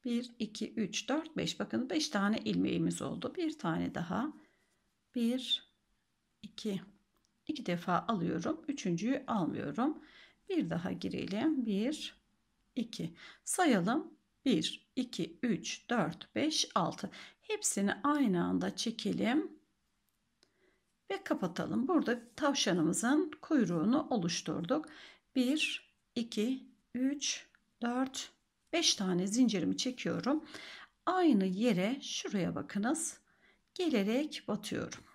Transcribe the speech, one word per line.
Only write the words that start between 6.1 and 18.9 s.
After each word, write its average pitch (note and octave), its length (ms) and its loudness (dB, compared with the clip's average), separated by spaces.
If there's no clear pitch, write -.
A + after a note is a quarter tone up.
iki. - 400 -4
İki D#4 180 -6
defa F3 420 0
alıyorum. F3 600 -2
Üçüncüyü A#3+ 600 -2
almıyorum. G#3+ 760 -2
Bir D4 200 0
daha E3+ 220 -2
girelim. A3 760 -2
Bir, A3 500 -2
iki. - 380 -6
Sayalım. C4 720 2
Bir, - 500 2
iki, - 480 -4
üç, - 460 -4
dört, - 460 -2
beş, D4 400 0
altı. F#3 360 0
Hepsini G3+ 520 0
aynı C4 400 4
anda F3+ 320 0
çekelim. G#3+ 840 0